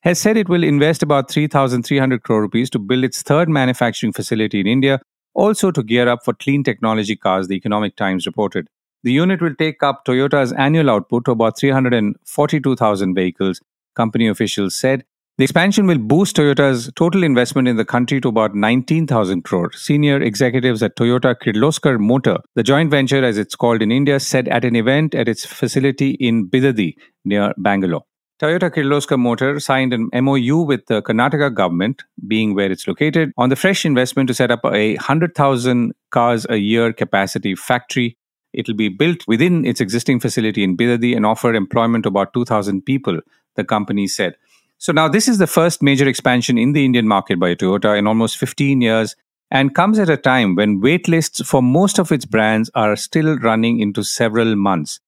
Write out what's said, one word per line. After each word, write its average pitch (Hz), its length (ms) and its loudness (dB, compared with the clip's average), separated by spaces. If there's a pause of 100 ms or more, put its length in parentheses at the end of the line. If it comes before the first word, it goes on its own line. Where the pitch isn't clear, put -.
has 175 160 0
said 220 180 2
it 202 120 0
will 175 160 2
invest 147 380 2
about 143 280 0
three 151 160 0
thousand 127 360 0
three 139 160 0
hundred 131 240 0
crore 110 180 0
rupees 113 300 -2
to 120 80 -4
build 123 260 0
its - 180 -6
third 160 260 2
manufacturing 123 640 0
facility 107 460 -4
in 95 80 -2
India, 135 340 0 (340)
also 202 360 2
to 160 120 -4
gear 123 260 2
up 120 160 -2
for 120 100 -2
clean 139 300 -2
technology 110 500 -2
cars, 95 340 -2
the 98 80 -4
Economic 104 400 -4
Times 92 300 -4
reported. 95 400 -4 (360)
The 123 100 0
unit 170 280 0
will 160 140 -2
take 156 280 -4
up 139 220 -2
Toyota's 131 480 0
annual 143 380 2
output 117 340 0
to 135 60 0
about 113 280 0
three 139 120 2
hundred 131 240 2
and 104 220 0 (100)
forty-two 143 500 0
thousand 101 380 0
vehicles, 92 460 -2 (340)
company 113 320 0
officials 101 480 -2
said. 131 300 -2 (340)
The 131 60 4
expansion 196 420 2
will 175 100 4
boost 139 400 2
Toyota's 139 600 2
total 175 260 2
investment 127 440 2
in 120 100 2
the 107 100 0
country 123 340 -2
to 131 80 -2
about 110 260 0
nineteen 127 520 0
thousand 98 360 0
crore. 87 300 -4
Senior 147 480 0
executives 120 640 0
at 104 140 -2
Toyota, 120 380 2
Kirloskar 123 640 0
Motor, 113 420 2 (160)
the 117 60 0
joint 139 280 2
venture 135 340 2
as 110 140 0
it's 101 160 -6
called 117 260 0
in 110 100 0
India, 139 300 2
said 127 280 -2
at 120 180 0
an 120 100 2
event 135 380 0
at 113 140 0
its - 180 -4
facility 135 640 -2 (100)
in 113 260 0
Bidadi 127 480 0 (300)
near 101 320 0
Bangalore. 95 480 0 (340)
Toyota 170 320 0
Kirloskar 139 480 0
Motor 123 420 0
signed 131 340 0
an 113 180 -4
M 127 160 0
O 139 60 2
U 135 240 0
with 143 300 0
the 107 120 0
Karnataka 135 540 0
government, 98 480 -2 (240)
being 110 280 0
where 98 160 0
it's - 160 -6
located, 151 520 -2
on 123 100 2
the 135 80 2
fresh 190 300 0
investment 127 420 0
to 123 60 -2
set 123 160 0
up 117 160 2
a 107 300 0
hundred 160 380 -2
thousand 123 600 0 (160)
cars 120 400 0
a 113 80 0
year 113 340 2
capacity 98 600 -2
factory. 120 640 -4 (340)
It'll 110 220 -6
be 107 140 -2
built 160 380 -2
within 156 380 2
its 120 160 -2
existing 117 400 -2
facility 110 440 -2
in 92 120 0
Bidadi 120 400 0
and 107 80 0
offer 113 300 0
employment 113 480 0
to 110 60 -2
about 98 260 -2
two 120 100 0
thousand 101 380 -2
people, 131 380 -2 (340)
the 101 100 -4
company 101 420 -2
said. 92 300 -4 (420)
So - 160 -4
now 156 140 2
this 208 200 2
is 226 80 2
the 185 100 4
first 165 360 2
major 139 260 4
expansion 123 480 0
in 123 160 2
the 143 140 2
Indian 120 200 2
market 98 320 0
by 87 160 0
Toyota 101 440 0
in 104 80 0
almost 110 320 0
fifteen 139 420 -2
years 110 340 0 (360)
and 135 240 0
comes 208 240 2
at 190 100 2
a 151 80 2
time 123 400 2
when 104 240 0
wait 156 260 2
lists 165 400 -2
for 135 160 2
most 160 360 2
of 175 120 -2
its 127 140 0
brands 110 500 0
are 107 220 2
still 156 440 -2
running 117 380 0
into 104 240 -2
several 113 540 0
months. 95 520 -2